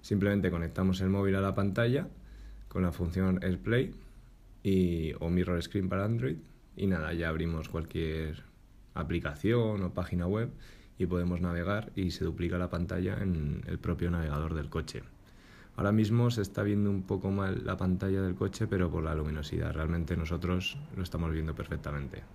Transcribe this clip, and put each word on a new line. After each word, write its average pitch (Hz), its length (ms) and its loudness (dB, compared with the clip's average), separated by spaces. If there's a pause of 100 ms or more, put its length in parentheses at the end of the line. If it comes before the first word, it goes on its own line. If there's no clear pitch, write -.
Simplemente 101 500 4
conectamos 92 500 2
el 95 100 4
móvil 98 260 2
a 95 40 2
la 98 140 2
pantalla 117 540 2 (580)
con - 160 -2
la 87 80 4
función 92 540 2
AirPlay 98 500 0 (680)
y, 87 560 4
o 85 100 -2
Mirror 87 320 2
Screen 95 260 -2
para 98 160 0
Android 120 340 0 (360)
y 98 140 0
nada, 82 260 0
ya 82 140 0
abrimos 80 400 -2
cualquier 80 760 -4 (520)
aplicación 95 920 0
o 87 100 -4
página 87 320 -2
web 107 240 0 (480)
y 92 80 0
podemos 87 340 0
navegar 87 540 -2
y 92 160 0
se - 140 -4
duplica 85 340 0
la 90 100 -2
pantalla 90 540 -2
en 78 460 0
el 85 100 -4
propio 85 320 0
navegador 80 440 0
del 73 140 -4
coche. - 360 -6 (720)
Ahora 101 160 4
mismo 113 400 4
se 113 100 0
está 95 220 -2
viendo 104 260 4
un 98 140 0
poco 98 260 0
mal 98 340 0
la 95 120 -2
pantalla 95 460 2
del 92 120 0
coche, 98 320 0
pero 90 240 2
por 80 140 0
la 80 100 0
luminosidad. 78 580 -2
Realmente 82 440 0
nosotros 85 600 0 (200)
lo 92 80 -2
estamos 82 260 -2
viendo 78 240 -2
perfectamente. 73 720 -6 (100)